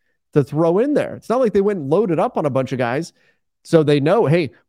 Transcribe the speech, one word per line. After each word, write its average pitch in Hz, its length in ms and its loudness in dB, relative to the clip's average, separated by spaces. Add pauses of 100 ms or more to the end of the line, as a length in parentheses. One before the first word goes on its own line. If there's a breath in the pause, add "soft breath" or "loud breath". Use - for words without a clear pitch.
(340)
to 147 100 4
throw 165 360 0
in 285 160 0
there. 127 200 -2
It's - 140 -16
not 233 100 0
like 240 140 0
they 202 80 2
went 202 180 -2
and 135 100 -8
loaded 170 300 0
up 233 160 -2
on 175 100 -2
a 143 40 0
bunch 131 240 -4
of 131 40 -4
guys 123 360 -4 (500)
so 165 180 4
they 147 200 2
know, 175 240 2
"Hey, 156 260 0 (180 soft breath)